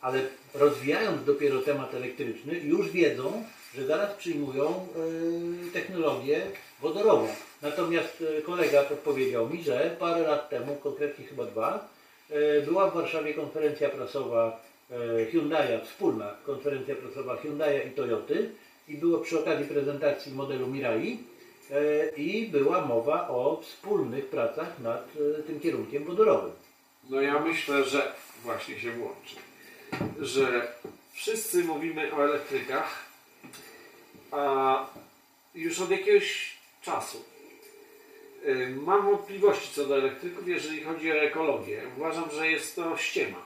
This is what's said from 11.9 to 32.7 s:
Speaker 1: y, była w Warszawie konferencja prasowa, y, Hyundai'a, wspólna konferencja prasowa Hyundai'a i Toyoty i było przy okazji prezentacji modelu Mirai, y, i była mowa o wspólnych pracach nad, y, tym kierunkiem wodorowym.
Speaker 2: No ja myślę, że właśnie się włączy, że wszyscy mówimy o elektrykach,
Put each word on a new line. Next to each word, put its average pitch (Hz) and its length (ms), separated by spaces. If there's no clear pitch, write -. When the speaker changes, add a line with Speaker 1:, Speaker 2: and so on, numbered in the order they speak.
Speaker 1:
y, 147 340
była 190 260
w - 20
Warszawie 156 400
konferencja 147 560
prasowa, 117 720
y, 117 420
Hyundai'a, 147 520
wspólna 113 500
konferencja 135 500
prasowa 127 400
Hyundai'a 147 520
i - 40
Toyoty 139 600
i 151 100
było 165 220
przy 160 200
okazji 151 260
prezentacji 143 680
modelu 135 360
Mirai, 117 500
y, 151 460
i 202 300
była 160 380
mowa 120 440
o 127 340
wspólnych 139 640
pracach 143 540
nad, 117 280
y, 151 40
tym 156 160
kierunkiem 143 440
wodorowym. 196 480
Speaker 2:
No 135 120
ja 143 180
myślę, 151 440
że 131 280
właśnie - 360
się 117 120
włączy, 113 440
że 120 480
wszyscy 214 500
mówimy 156 500
o 147 100
elektrykach, 135 840